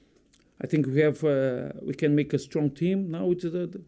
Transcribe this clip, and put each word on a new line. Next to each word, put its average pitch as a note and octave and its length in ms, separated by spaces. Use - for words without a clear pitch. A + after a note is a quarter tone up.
I - 60
think D3+ 200
we C3 120
have, D3+ 240
uh, C3+ 460
we C#3+ 120
can D3 220
make D3 180
a C3+ 60
strong D3 320
team F#3 400
now F3 160
with F3 140
the, F3 460